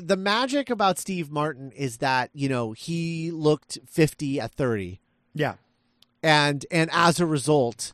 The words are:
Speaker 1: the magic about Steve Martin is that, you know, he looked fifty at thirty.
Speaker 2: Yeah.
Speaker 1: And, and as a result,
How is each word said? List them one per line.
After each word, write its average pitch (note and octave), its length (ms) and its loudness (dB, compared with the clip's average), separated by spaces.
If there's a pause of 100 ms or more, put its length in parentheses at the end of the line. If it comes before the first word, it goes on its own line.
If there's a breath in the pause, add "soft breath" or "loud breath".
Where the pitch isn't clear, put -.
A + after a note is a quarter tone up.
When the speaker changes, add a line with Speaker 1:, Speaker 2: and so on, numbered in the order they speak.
Speaker 1:
the F#3+ 120 2
magic B3 520 0
about G3+ 300 2
Steve E3+ 320 -6
Martin D3 400 -4
is B2+ 260 -6
that, C3 360 0
you C#3 160 -2
know, A#2+ 240 -2
he E3 580 -6
looked D3+ 560 0
fifty C#3+ 520 0
at A#2 120 -6
thirty. G2+ 480 -4 (340)
Speaker 2:
Yeah. C#3 220 -2 (640)
Speaker 1:
And, D3 500 4
and E3 220 2
as E3+ 260 4
a F3 60 2
result, C#3+ 680 0